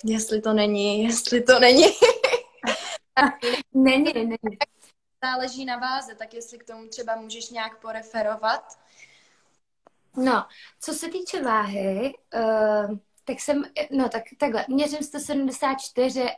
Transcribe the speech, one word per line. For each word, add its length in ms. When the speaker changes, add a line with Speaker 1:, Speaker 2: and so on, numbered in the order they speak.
Speaker 1:
Jestli 360
to 120
není, 520
jestli 380
to 180
není. 260
<laughs> 80
Speaker 2:
Není, 400
není. 220
Speaker 1:
Záleží 400
na 140
váze, 360
tak 200
jestli 240
k 60
tomu 240
třeba 280
můžeš 340
nějak 300
poreferovat. 1000
Speaker 2:
No, 300
co 140
se 140
týče 340
váhy, 680
eh, 540
tak 160
jsem, 240
no 180
tak 140
takhle, 300
měřím 340
sto 180
sedmdesát 540
čtyři 500